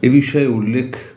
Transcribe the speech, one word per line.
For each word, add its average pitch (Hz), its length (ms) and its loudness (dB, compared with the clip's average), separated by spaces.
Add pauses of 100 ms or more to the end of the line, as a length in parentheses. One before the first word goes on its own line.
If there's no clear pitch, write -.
এ 123 80 2
বিষয়ে 139 380 2
উল্লেখ 117 480 -2 (220)